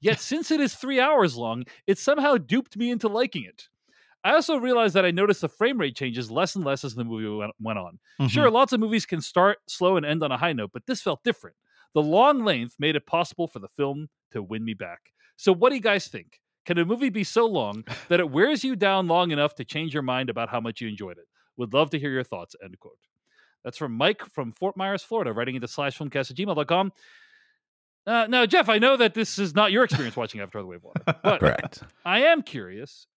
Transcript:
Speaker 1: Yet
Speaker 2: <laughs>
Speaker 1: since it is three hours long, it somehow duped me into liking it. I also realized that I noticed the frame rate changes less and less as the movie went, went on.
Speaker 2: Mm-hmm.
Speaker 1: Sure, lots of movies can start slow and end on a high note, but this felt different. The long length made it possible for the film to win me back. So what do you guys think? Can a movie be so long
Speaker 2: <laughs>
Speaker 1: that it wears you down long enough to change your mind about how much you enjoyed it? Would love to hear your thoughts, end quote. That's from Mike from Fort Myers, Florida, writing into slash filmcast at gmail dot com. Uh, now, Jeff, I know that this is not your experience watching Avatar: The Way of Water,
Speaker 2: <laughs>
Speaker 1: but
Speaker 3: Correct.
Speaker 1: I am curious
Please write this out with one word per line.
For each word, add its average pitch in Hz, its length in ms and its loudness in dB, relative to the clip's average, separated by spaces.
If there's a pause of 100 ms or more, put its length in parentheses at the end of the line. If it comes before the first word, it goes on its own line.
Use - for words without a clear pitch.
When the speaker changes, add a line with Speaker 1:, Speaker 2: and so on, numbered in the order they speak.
Speaker 1:
Yet 208 200 2
Speaker 2:
<laughs> - 0 -
Speaker 1:
since 311 300 -4
it 311 100 2
is 269 140 0
three 262 260 -2
hours 247 360 4
long, 117 280 -6 (220)
it 196 120 2
somehow 285 380 2
duped 202 400 -2
me 240 140 -2
into 226 180 -2
liking 208 360 -2
it. - 240 -20 (560)
I 202 80 4
also 311 240 4
realized 233 380 2
that 190 120 4
I 175 60 2
noticed 196 300 2
the 160 60 -2
frame 247 300 0
rate 143 180 -2
changes 123 340 -6
less 156 260 -2
and 185 80 -4
less 139 200 -4
as 123 100 -8
the 120 100 -6
movie 110 240 -6
went, 104 320 -6
went 110 180 -4
on. 90 200 -12 (220)
Speaker 2:
Mm-hmm. 139 60 2
Speaker 1:
Sure, 240 240 4
lots 247 220 4
of 233 80 0
movies 220 260 0
can 165 140 -6
start 190 380 2 (100)
slow 185 280 2
and 156 80 0
end 156 200 -2
on 139 80 -2
a 123 40 -2
high 160 160 0
note, 107 220 -6
but - 120 -14
this 254 140 -6
felt 160 220 -4
different. - 340 -4 (380)
The 151 80 2
long 226 420 4
length 127 340 -2
made 151 180 0
it 139 100 -6
possible 170 400 -2
for 196 140 -12
the 190 80 -18
film 143 400 -6 (240)
to 110 100 -6
win 110 220 -8
me 113 100 -6
back. 92 380 -14 (240)
So 190 180 4
what 196 160 4
do 277 60 -2
you 240 40 -4
guys 202 280 0
think? 156 320 -16 (260)
Can 175 120 -2
a 170 60 4
movie 240 260 -2
be 202 120 -4
so 226 240 2
long 110 380 -2 (120)
Speaker 2:
<laughs> - 120 -18
Speaker 1:
that 175 100 4
it 170 100 2
wears 208 360 2
you 262 100 -2
down 190 320 2
long 170 240 2
enough 147 240 0
to 127 100 -12
change 156 300 -8
your 147 80 -2
mind 127 260 -4
about 117 220 -4
how 120 100 -4
much 113 200 -8
you 113 80 -8
enjoyed 95 280 -12
it? - 120 -20 (280)
Would 120 160 -8
love 143 180 4
to 156 80 -4
hear 139 120 -4
your 131 140 -4
thoughts, 87 380 -14
end 95 180 -20
quote. - 180 -20 (640)
That's - 160 -12
from 139 140 -6
Mike 151 340 0
from 123 240 -8
Fort 190 260 -6
Myers, 190 280 -6
Florida, 190 280 -4
writing 123 220 -4
into 123 140 -8
slash 143 280 -6
filmcast 139 360 -6
at 127 40 -16
gmail 185 200 -4
dot 147 100 0
com. 180 260 0 (1160)
Uh, 226 200 2
now, 240 200 4
Jeff, 233 240 4
I 214 80 6
know 262 180 6
that 233 160 4
this - 260 -4
is 185 160 -2
not 208 160 4
your 233 140 4
experience 131 320 -2
watching 113 240 -6
Avatar: 101 220 -10
The 92 60 -10
Way 90 80 -14
of 87 80 -20
Water, - 200 -8
Speaker 2:
<laughs> - 180 -2
Speaker 1:
but 196 180 4
Speaker 3:
Correct. - 420 0 (240)
Speaker 1:
I 196 140 2
am 320 220 6
curious 104 640 -14 (100)